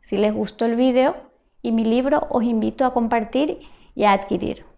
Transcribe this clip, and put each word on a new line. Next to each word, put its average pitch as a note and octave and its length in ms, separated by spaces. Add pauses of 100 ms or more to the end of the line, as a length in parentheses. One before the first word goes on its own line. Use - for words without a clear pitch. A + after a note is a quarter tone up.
Si G#3 140
les G#3+ 160
gustó G#3+ 320
el A#3 100
video B3+ 400 (460)
y A#3 100
mi A3+ 120
libro, B3+ 460
os A#3 140
invito A3+ 420
a B3+ 80
compartir A#3 680 (360)
y - 100
a G3+ 80
adquirir. - 520 (120)